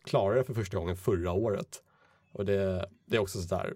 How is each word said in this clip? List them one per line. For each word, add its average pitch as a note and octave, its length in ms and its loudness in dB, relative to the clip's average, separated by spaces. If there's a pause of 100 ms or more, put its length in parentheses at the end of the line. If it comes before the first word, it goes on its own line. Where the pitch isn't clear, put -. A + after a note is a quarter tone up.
klarade A2+ 360 4
det B2+ 40 2
för B2+ 100 -8
första G2+ 240 -4
gången F2 180 -2
förra F2+ 360 0
året. G2+ 500 -2 (500)
Och G2+ 120 -4
det, F#2+ 420 2 (200)
det A#2+ 100 0
är A2 40 4
också G2 220 -2
sådär F#2 340 -2